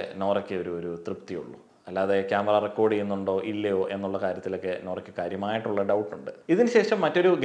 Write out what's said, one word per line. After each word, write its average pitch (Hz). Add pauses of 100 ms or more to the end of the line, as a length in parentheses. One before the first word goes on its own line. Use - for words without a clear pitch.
(220)
നോറയ്ക്ക് 101
ഒരു, 87
ഒരു 87 (160)
തൃപ്തിയുള്ളൂ, 92 (320)
അല്ലാതെ 98 (140)
ക്യാമറ 104 (100)
റെക്കോർഡ് 110
ചെയ്യുന്നുണ്ടോ 98 (160)
ഇല്ലയോ 101 (120)
എന്നുള്ള 98
കാര്യത്തിലൊക്കെ 92 (140)
നോറയ്ക്ക് 95
കാര്യമായിട്ടുള്ള 101 (100)
ഡൗട്ടുണ്ട്. - (220)
ഇതിനുശേഷം 226
മറ്റൊരു 175 (120)